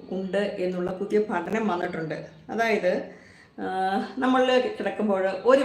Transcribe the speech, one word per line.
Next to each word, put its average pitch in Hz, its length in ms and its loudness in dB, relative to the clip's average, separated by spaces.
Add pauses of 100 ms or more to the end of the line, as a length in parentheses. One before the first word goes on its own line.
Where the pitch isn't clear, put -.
(160)
ഉണ്ട് 190 260 -2 (220)
എന്നുള്ള 180 260 -2 (120)
പുതിയ 208 160 0 (100)
പഠനം 202 440 -2
വന്നിട്ടുണ്ട്. 165 460 -4 (360)
അതായത്, 208 380 2 (680)
ആ, 190 40 -4 (580)
നമ്മൾ 254 180 4 (360)
കിടക്കുമ്പോൾ 196 460 0 (260)
ഒരു 269 140 8